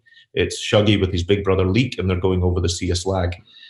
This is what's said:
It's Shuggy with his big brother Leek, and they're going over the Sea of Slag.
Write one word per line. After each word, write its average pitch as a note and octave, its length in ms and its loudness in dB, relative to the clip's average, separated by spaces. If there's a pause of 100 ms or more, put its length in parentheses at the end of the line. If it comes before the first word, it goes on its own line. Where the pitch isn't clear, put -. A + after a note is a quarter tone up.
(340)
It's - 300 -2
Shuggy G#2 360 4
with F#2 120 0
his F2 120 -2
big G2+ 200 0
brother F#2+ 220 2
Leek, F#2+ 320 0
and F#2+ 120 -2
they're F2+ 80 0
going F#2 260 0
over F2 180 0
the E2+ 80 0
Sea F2 220 -4
of E2+ 60 0
Slag. F#2 380 -2 (340)